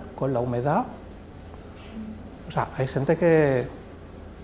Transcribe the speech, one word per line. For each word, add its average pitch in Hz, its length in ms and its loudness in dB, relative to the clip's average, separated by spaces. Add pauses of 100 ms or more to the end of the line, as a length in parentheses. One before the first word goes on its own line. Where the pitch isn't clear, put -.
(160)
con 139 160 0
la 123 80 2
humedad, 127 460 2 (1600)
o - 40 -10
sea, - 260 0
hay 131 100 2
gente 143 300 2
que 147 500 6 (760)